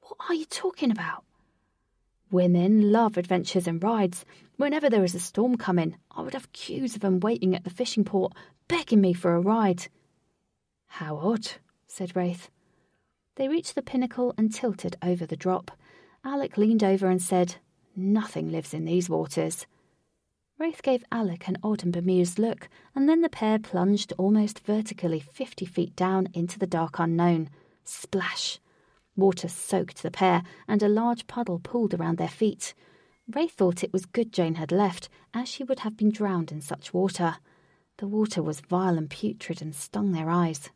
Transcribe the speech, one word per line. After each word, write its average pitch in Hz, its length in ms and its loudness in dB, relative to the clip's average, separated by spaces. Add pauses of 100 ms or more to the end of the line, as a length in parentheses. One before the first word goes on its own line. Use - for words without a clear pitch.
"What - 140 -16 (120)
are 349 60 2
you 311 100 -4
talking - 460 -2
about?" 175 340 -4 (1040)
"Women 185 600 6
love 220 260 4
adventures 180 500 0
and 165 160 -4
rides. 208 400 0 (340)
Whenever 294 320 2
there 220 140 4
is 180 120 0
a 180 40 -6
storm 240 380 0
coming, 170 400 0 (140)
I - 100 -10
would 269 140 -8
have - 160 -10
queues 262 440 -6
of 208 80 -8
'em 185 160 2
waiting 190 360 0
at 185 80 -8
the 180 80 -10
fishing 233 320 0
port, 185 300 0 (340)
begging 302 340 4
me 180 120 6
for 175 200 2
a 170 80 2
ride." 196 460 2 (1000)
"How 151 320 -8
odd," 214 360 0 (340)
said 180 280 -8
Wraith. 180 360 -2 (840)
They 269 120 -2
reached 320 260 -2
the 277 80 -2
pinnacle 247 560 -2
and 220 160 2
tilted 196 480 -4
over 180 240 0
the 175 100 -6
drop. 185 360 -2 (520)
Alec 277 340 -4
leaned 214 260 4
over 190 240 4
and 185 140 4
said, 180 340 2 (400)
"Nothing 190 560 0
lives 160 220 -6
in 160 120 -6
these 175 240 0
waters." 160 560 -2 (960)
Wraith 320 240 -4
gave 254 260 0
Alec 196 380 -4
an 180 160 -4
odd 208 200 -2
and 175 100 0
bemused 175 440 2
look, 220 300 -2 (260)
and 277 140 2
then 320 140 6
the 330 80 2
pair 220 280 0
plunged 202 600 0
almost 208 420 2
vertically 196 640 -2
fifty - 440 -10
feet 175 300 -4
down 185 380 2
into 170 260 -4
the 196 80 0
dark 165 320 -2
unknown. 165 500 2 (360)
Splash! - 720 -6 (560)
Water 190 320 2
soaked - 560 -4
the 180 80 -6
pair, 180 320 2 (240)
and 208 160 2
a 208 60 4
large 233 380 0
puddle 196 320 -4
pooled 220 340 -2
around 170 240 -2
their 165 100 -2
feet. - 460 -2 (560)
Wraith 311 240 -2
thought 180 320 0
it - 80 -6
was 185 120 -2
good 226 280 -4
Jane 165 220 0
had 160 180 -4
left, 185 340 0 (260)
as 247 140 -6
she - 160 -10
would 262 160 -4
have 214 160 -6
been 214 140 4
drowned 196 420 -2
in 151 80 -8
such - 340 -10
water. 180 440 0 (600)
The 202 100 -8
water 208 360 -2
was 151 160 -4
vile 180 380 0
and 156 120 -4
putrid - 520 -8
and 156 120 -10
stung 202 380 -4
their 160 180 -2
eyes. 165 460 0